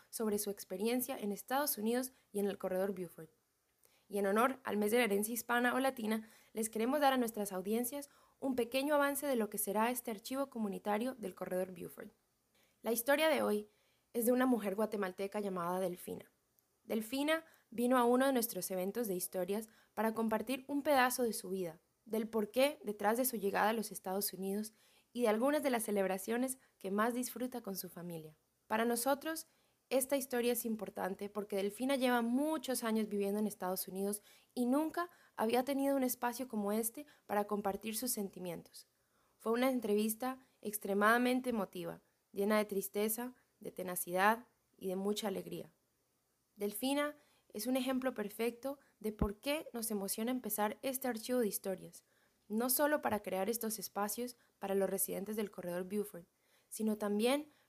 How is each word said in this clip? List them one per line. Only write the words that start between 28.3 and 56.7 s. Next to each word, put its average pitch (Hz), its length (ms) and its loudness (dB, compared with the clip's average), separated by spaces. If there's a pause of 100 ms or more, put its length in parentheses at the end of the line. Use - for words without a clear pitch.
Para 220 180 2
nosotros, 277 600 0 (420)
esta 262 260 2
historia 240 380 0
es 233 100 -4
importante 202 640 -4
porque 202 300 -4
Delfina 240 400 0
lleva 247 240 4
muchos 254 640 0
años 220 240 2
viviendo 202 320 0
en 214 60 2
Estados 185 420 -4
Unidos 196 320 -4 (320)
y 247 120 0
nunca 311 440 0 (260)
había 233 300 2
tenido 277 320 2
un 262 60 2
espacio 254 440 -2
como 208 240 0
este 220 340 -2 (200)
para 208 220 0
compartir 208 500 -2
sus 254 140 -2
sentimientos. 180 760 -8 (520)
Fue 220 120 -2
una 247 180 4
entrevista 220 720 0 (220)
extremadamente 226 880 4
emotiva, 180 520 -4 (300)
llena 202 260 2
de 214 60 4
tristeza, 214 720 -2 (260)
de - 100 -10
tenacidad 185 720 0 (320)
y 190 120 -6
de 185 80 -2
mucha 208 320 -2
alegría. 170 420 -8 (840)
Delfina 277 600 -2 (360)
es 214 120 -6
un 254 120 0
ejemplo 262 360 -2
perfecto 233 640 -4 (220)
de 214 120 -6
por 214 280 -2
qué 294 340 -2
nos 226 160 -4
emociona 214 400 -2
empezar 214 540 -2
este 262 240 -2
archivo 247 320 -2
de 226 80 2
historias, 180 560 -6 (440)
no 226 220 0
solo 294 320 4
para 214 220 0
crear 190 260 -2
estos 220 300 -2
espacios 208 560 -4 (240)
para 196 160 -2
los 190 140 4
residentes 190 460 -2
del 214 140 -2
corredor 175 360 -6
Buford, 202 400 -4 (420)
sino 220 300 -2